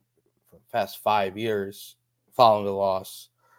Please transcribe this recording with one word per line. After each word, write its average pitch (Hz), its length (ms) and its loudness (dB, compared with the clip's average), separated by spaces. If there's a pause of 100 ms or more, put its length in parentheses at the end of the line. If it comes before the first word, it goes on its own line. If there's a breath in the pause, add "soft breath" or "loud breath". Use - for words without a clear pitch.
(500)
for 82 60 -20
the - 160 -20
past 107 300 -4
five 101 360 0
years 104 580 -6 (380)
following 107 320 6
a 101 40 -2
loss 98 580 -4 (300)